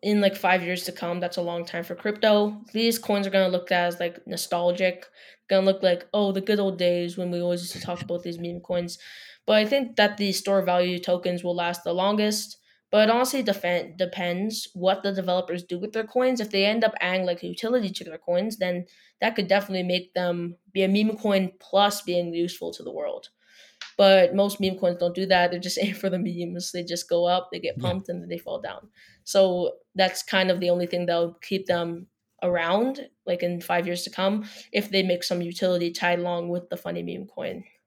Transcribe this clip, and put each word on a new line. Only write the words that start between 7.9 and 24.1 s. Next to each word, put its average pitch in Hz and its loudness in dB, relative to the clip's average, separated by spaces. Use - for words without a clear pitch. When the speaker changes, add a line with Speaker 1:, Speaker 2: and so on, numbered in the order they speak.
Speaker 1:
about 175 -6
these 170 -8
meme 175 -8
coins." 175 -4
But 208 4
I 214 6
think 262 0
that 208 4
the 202 0
store 196 2
value 180 2
tokens 175 -2
will 175 -2
last 175 -4
the 175 -2
longest. 208 0
But 214 6
it 226 4
honestly 254 2
defen-, 180 -2
depends 185 -4
what 190 0
the 202 0
developers 180 -2
do 180 -8
with 180 -8
their 220 -4
coins. 254 0
If 214 -4
they 196 2
end 220 2
up 214 2
adding, 185 0
like, 175 -2
utility 208 -2
to 180 -10
their 160 -14
coins, 202 -2
then 180 -2
that 226 0
could 196 -2
definitely 190 2
make 180 -2
them 175 -2
be 190 0
a 190 4
meme 214 4
coin 190 2
plus 202 2
being 175 -2
useful 170 -4
to - -16
the - -10
world. - -8
But 190 8